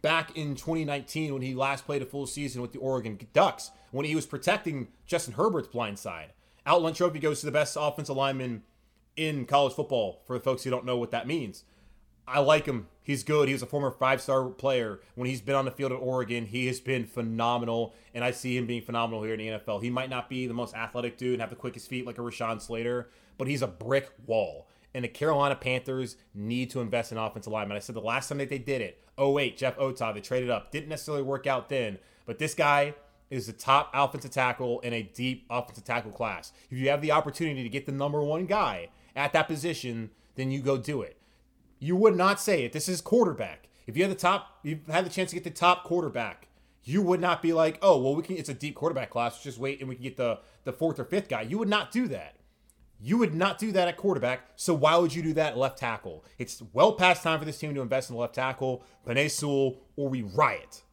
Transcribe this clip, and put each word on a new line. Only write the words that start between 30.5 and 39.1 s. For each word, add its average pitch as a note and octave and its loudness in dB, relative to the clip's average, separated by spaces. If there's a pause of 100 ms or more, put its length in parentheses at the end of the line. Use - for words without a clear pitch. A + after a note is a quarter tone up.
Didn't D3 -6
necessarily D3 -4
work C3+ -2
out C3 0
then, A#2 -2 (260)
but - -8
this D3+ -2
guy C#3+ 4 (360)
is B2+ -6
the A2+ -12
top C#3 4
offensive C3+ 0
tackle B2 0
in A#2+ -4
a A2+ -4
deep B2 -4
offensive A#2+ -6
tackle A#2 -4
class. G2+ -6 (180)
If B2+ -6
you C3 2
have C#3+ 2
the D3+ 2
opportunity D3+ 0
to A#2 -4
get C3+ -4
the C#3+ -4
number C#3+ 0
one D#3+ 0
guy C#3 0 (260)